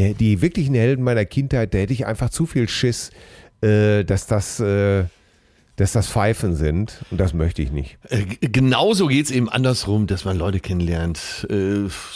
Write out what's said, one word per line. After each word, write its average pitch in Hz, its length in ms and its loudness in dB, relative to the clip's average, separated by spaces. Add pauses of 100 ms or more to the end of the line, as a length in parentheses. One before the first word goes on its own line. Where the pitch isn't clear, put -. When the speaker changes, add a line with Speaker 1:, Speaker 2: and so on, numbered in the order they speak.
(180)
Speaker 1:
die 104 240 2
wirklichen 151 320 0
Helden 127 300 2
meiner 117 220 0
Kindheit, 131 480 -2
da 104 60 2
hätte 101 140 0
ich 117 140 -2
einfach 113 220 -2
zu - 180 -2
viel 117 200 0
Schiss, - 440 -2 (500)
äh, 107 420 4
dass 95 220 0
das, - 340 -2
äh, 101 440 2 (720)
dass 98 160 2
das 110 160 2
Pfeifen 104 480 0
sind. 78 560 -2
Und 92 80 -2
das 87 160 0
möchte 80 260 0
ich 67 100 -4
nicht. - 280 -8 (100)
Speaker 2:
Äh, 104 140 0
g-, 101 260 -4
genauso 131 580 2
geht's 139 220 2
eben 123 200 0
andersrum, 107 580 0
dass 95 180 -2
man 95 100 0
Leute 92 240 -2
kennenlernt, 85 920 -4
äh, 101 380 0 (280)